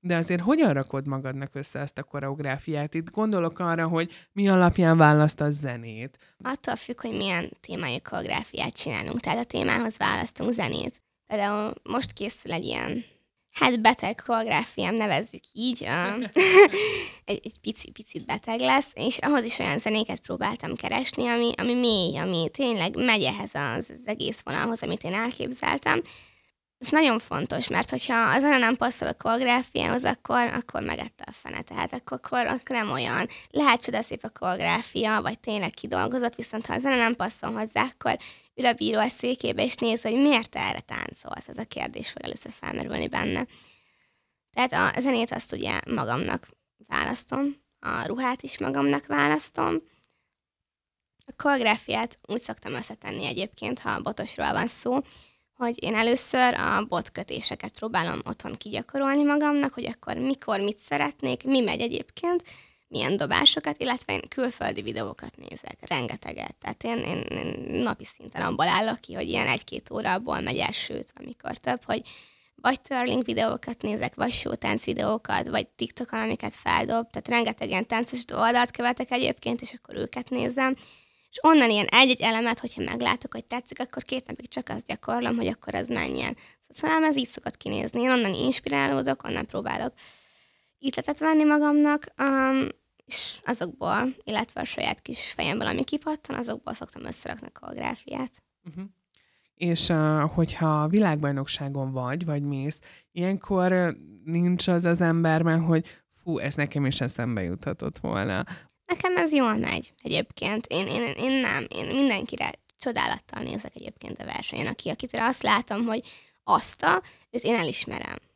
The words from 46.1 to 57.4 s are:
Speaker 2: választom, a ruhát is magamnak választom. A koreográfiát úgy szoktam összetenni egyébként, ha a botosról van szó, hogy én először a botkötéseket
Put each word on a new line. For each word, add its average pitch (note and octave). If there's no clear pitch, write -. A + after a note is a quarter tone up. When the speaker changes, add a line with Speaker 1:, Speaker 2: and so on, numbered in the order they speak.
Speaker 2:
választom, C#4
a -
ruhát B3+
is -
magamnak C#4
választom. D4
A -
koreográfiát A#3
úgy A#3
szoktam -
összetenni A#2+
egyébként, A3+
ha -
a G#2
botosról -
van -
szó, B3
hogy A#3+
én A3
először B3
a G#3
botkötéseket -